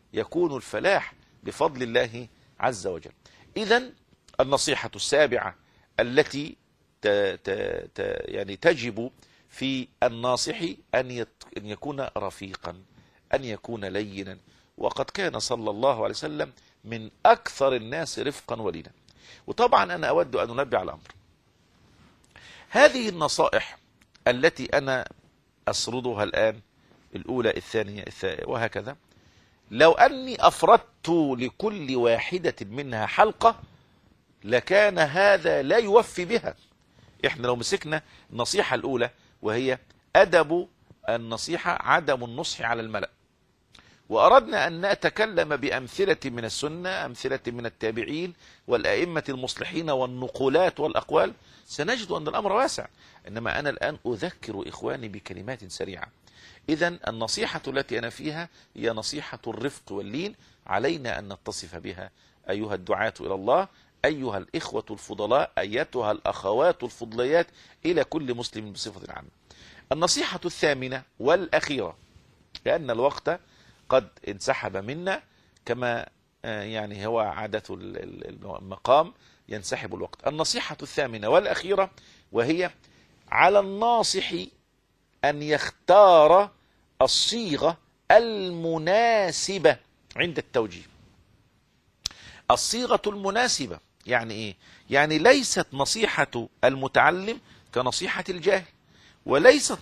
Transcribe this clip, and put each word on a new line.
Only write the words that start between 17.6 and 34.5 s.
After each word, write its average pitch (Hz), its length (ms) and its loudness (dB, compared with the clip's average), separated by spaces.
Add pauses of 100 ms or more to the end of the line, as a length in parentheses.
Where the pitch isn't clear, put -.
الناس 123 440 -6
رفقاً 117 420 -8
وليناً. 82 300 -8 (560)
وطبعاً 196 480 2
أنا 156 140 -4
أود 143 280 0
أن 110 140 -2
أنبه 123 280 0
على 90 140 -6
أمر، - 160 -16 (1600)
هذه 247 380 6
النصائح 156 680 0 (500)
التي 131 360 2
أنا 135 440 -2 (600)
أسردها 113 560 -2
الآن، 110 360 0 (560)
الأولى، 113 400 -2
الثانية، 101 500 -6
الثالثة، - 420 -8
وهكذا، 113 480 -4 (720)
لو 156 220 8
أني 262 540 4
أفردت - 640 4
لكل 147 880 -2
واحدة 120 640 2
منها 113 460 -6
حلقة 220 540 4 (840)
لكان 180 540 4